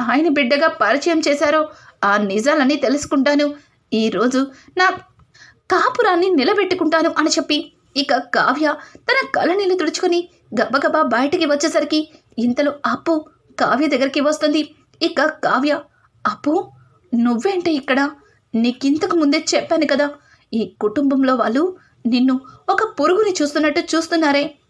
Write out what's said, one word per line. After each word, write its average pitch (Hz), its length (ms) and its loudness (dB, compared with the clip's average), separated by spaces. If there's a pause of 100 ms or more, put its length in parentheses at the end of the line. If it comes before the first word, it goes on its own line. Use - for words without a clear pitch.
ఆయన 254 260 0
బిడ్డగా 285 400 2
పరిచయం 311 600 0
చేశారో 302 420 0 (340)
ఆ 202 140 2
నిజాలన్నీ 247 580 0
తెలుసుకుంటాను. 294 800 0 (380)
ఈరోజు 240 540 0 (300)
నా 370 120 2 (840)
కాపురాన్ని 381 580 2
నిలబెట్టుకుంటాను" 330 880 2
అని 311 120 2
చెప్పి 294 420 -2 (260)
ఇక 277 200 0
కావ్య 269 580 0 (200)
తన 508 400 -2
కళ్ళనీళ్ళు 370 400 0
తుడుచుకొని 339 540 -2 (320)
గబగబా 285 400 0
బయటికి 285 440 0
వచ్చేసరికి 302 640 0 (300)
ఇంతలో 262 340 0 (120)
అప్పు 311 400 -2 (340)
కావ్య 254 280 0
దగ్గరికి 277 320 0
వస్తుంది. 302 560 0 (260)
ఇక 320 240 0
కావ్య, 285 540 -2 (460)
"అప్పు, 339 460 -2 (440)
నువ్వేంటి 320 560 0
ఇక్కడ? 277 380 -2 (460)
నీకింతకు 277 600 0
ముందే 311 300 2 (100)
చెప్పాను 320 320 0
కదా, 285 220 0 (440)
ఈ 220 280 -4
కుటుంబంలో 262 540 0
వాళ్ళు 247 420 -2 (280)
నిన్ను 254 340 2 (300)
ఒక 381 300 -2
పురుగుని 370 420 2
చూస్తున్నట్టు 302 380 0
చూస్తున్నారే. 311 760 0 (140)